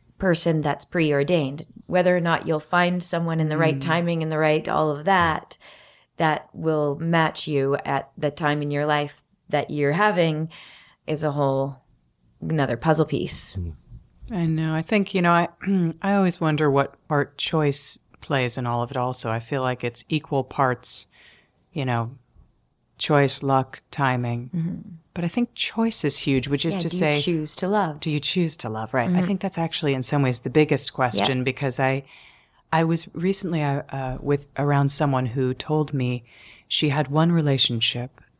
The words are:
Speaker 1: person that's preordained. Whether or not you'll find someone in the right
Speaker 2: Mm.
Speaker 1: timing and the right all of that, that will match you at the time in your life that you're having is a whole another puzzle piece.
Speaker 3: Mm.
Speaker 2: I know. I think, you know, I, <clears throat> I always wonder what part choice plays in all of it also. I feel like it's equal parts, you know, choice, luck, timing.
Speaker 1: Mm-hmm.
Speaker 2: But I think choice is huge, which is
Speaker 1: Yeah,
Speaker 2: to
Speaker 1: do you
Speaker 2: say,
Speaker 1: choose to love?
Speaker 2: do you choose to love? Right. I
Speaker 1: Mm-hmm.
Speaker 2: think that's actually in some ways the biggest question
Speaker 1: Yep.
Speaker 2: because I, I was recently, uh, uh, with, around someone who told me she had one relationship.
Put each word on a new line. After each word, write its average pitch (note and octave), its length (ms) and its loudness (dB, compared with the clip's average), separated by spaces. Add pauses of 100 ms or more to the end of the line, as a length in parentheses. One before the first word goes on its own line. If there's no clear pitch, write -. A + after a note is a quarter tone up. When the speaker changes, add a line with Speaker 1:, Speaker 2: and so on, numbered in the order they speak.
(180)
Speaker 1:
person E3 420 2
that's C#3+ 240 -4
preordained. D3 840 0 (200)
Whether F3+ 300 4
or F3 40 2
not E3 260 0
you'll D#3 140 0
find F3+ 420 0
someone E3 380 -2
in D#3 80 2
the D#3 100 0
right D#3+ 180 2
Speaker 2:
Mm. C3+ 40 -4
Speaker 1:
timing E3+ 420 0
and D#3+ 80 -4
the D#3 80 -2
right D#3 300 2
all D#3 220 0
of D3 160 -6
that, E3+ 520 0 (600)
that D#3+ 340 0
will D3+ 480 -2
match E3 480 0
you C#3 360 0
at C#3 320 -4
the D3 140 -2
time D3 320 -2
in D3 80 -4
your D3 160 -2
life D3 380 -2 (240)
that - 220 -2
you're D3 220 0
having E3 560 2 (580)
is D#3 180 -4
a D3 80 0
whole C#3 460 0 (640)
another D3+ 340 0
puzzle D#3 300 2
piece. - 500 -4
Speaker 3:
Mm. E2+ 160 -6 (580)
Speaker 2:
I F3 160 -2
know. D#3+ 280 0
I D#3+ 80 -2
think, G3+ 320 0
you F#3 80 2
know, F3 100 4
I, E3+ 160 4 (180)
<clears throat> F3+ 360 2
I G3 120 0
always F#3+ 260 4
wonder D3+ 300 2
what C#3 240 2 (140)
part C#3+ 280 0
choice - 640 0 (220)
plays B2+ 360 0
in B2 100 -4
all A#2+ 160 0
of A#2+ 100 -4
it - 40 -4
also. B2 340 -2
I A2+ 100 -2
feel C3 220 -4
like B2+ 200 -2
it's A#2+ 260 -6
equal C#3+ 360 -2
parts, - 640 -2 (640)
you C#3+ 120 -4
know, A#2 280 -2 (880)
choice, C#3+ 420 2
luck, C3+ 480 0
timing. B2 640 -2
Speaker 1:
Mm-hmm. E3+ 360 -6 (240)
Speaker 2:
But E3+ 100 -4
I E3+ 40 -2
think A#3+ 260 -2
choice - 500 0
is C#3+ 140 2
huge, C3+ 300 0
which C#3+ 160 -2
is E3 120 0
Speaker 1:
Yeah, F3+ 60 -4
Speaker 2:
to D#3+ 60 -2
Speaker 1:
do D#3 60 4
you F#3 60 2
Speaker 2:
say, D3 200 2
Speaker 1:
choose D#3 360 -2
to F#3 120 -4
love? F#3 300 0
Speaker 2:
do D#3+ 120 -4
you D3 100 0
choose E3+ 380 0
to A#2+ 100 -4
love? A2 260 -6
Right. B2 140 2
I F3+ 40 2
Speaker 1:
Mm-hmm. F3+ 140 2
Speaker 2:
think F#3+ 140 -2
that's F#3+ 180 -6
actually D#3+ 360 -2
in C3 100 -2
some C#3+ 180 2
ways B2+ 180 0
the B2+ 100 -6
biggest D3 420 2
question B2+ 460 0
Speaker 1:
Yep. B2+ 60 -2
Speaker 2:
because C3 360 -4
I, C3+ 240 0 (680)
I D#3+ 120 2
was E3 300 0
recently, E3+ 480 -2
uh, C#3+ 280 0
uh, C3 300 -6
with, C#3+ 260 -2 (100)
around C#3+ 360 2
someone C3+ 340 2
who B2+ 280 -2
told D3+ 380 -2
me B2 300 -2 (460)
she - 220 0
had C#3 180 0
one D#3+ 240 4
relationship. C3 880 0 (200)